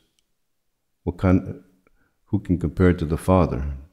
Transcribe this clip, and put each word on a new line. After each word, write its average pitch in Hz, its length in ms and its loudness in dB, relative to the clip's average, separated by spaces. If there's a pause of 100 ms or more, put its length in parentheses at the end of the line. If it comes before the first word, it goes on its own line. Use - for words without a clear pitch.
(1040)
"What - 160 -8
can, 92 460 0 (640)
who 104 120 -2
can 87 200 -2
compare 87 360 2
to 87 100 -6
the 78 140 -2
Father?" 71 560 0 (180)